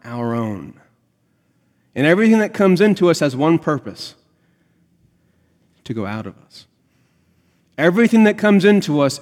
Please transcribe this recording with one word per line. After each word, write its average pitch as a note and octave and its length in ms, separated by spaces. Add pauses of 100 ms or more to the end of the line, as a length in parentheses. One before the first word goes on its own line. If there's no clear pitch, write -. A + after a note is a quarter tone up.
our A#2+ 300
own. G2+ 460 (1120)
And C#3 120
everything A3 320
that G#3+ 160
comes F#3+ 260
into G3 300
us D#3+ 100
has C#3+ 140
one D#3 240
purpose, B2+ 560 (1700)
to - 80
go G#2+ 140
out G#2 200
of F#2+ 120
us. - 280 (1120)
Everything A3 480
that G#3+ 140
comes G3+ 260
into F#3+ 360
us C#3 220